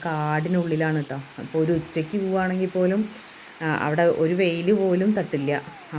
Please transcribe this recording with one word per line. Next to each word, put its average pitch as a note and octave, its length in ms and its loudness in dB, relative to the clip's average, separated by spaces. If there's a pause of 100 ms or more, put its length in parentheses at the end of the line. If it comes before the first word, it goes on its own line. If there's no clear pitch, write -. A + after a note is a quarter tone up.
കാടിനുള്ളിലാണ് D#3 1000 0
ട്ടോ. C3+ 100 -6 (240)
അപ്പൊ B2 220 -6
ഒരു E3+ 160 2
ഉച്ചയ്ക്ക് D#3+ 460 -4
പോവാണെങ്കിൽ F#3 500 0
പോലും, F#3 260 2 (640)
ആ, D#3+ 40 -2 (180)
അവിടെ D#3 200 2 (200)
ഒരു E3+ 160 2
വെയിൽ F3 280 2 (120)
പോലും F#3 280 4 (100)
തട്ടില്ല. D3 320 -2 (420)
ആ, D#3 60 -6